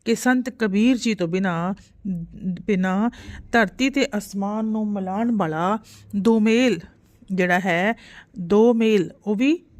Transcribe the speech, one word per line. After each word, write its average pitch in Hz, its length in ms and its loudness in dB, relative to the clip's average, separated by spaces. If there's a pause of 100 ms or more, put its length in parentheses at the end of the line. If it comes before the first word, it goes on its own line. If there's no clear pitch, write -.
ਕਿ 226 100 0
ਸੰਤ 254 360 0
ਕਬੀਰ 220 460 2
ਜੀ 220 180 -2
ਤੋਂ 175 140 -2
ਬਿਨਾਂ, 180 460 -2 (920)
ਬਿਨਾਂ 190 440 0 (420)
ਧਰਤੀ 240 380 0
ਤੇ 269 160 0 (120)
ਅਸਮਾਨ 202 460 -6
ਨੂੰ 214 280 -4
ਮਿਲਾਉਣ 202 440 -2
ਵਾਲਾ 175 420 -2 (380)
ਦੋ 226 240 4
ਮੇਲ 226 400 2 (520)
ਜਿਹੜਾ 180 280 2
ਹੈ, 190 360 0 (420)
ਦੋ 208 360 4
ਮੇਲ 220 380 2 (140)
ਉਹ 208 80 -2
ਵੀ 277 300 0 (160)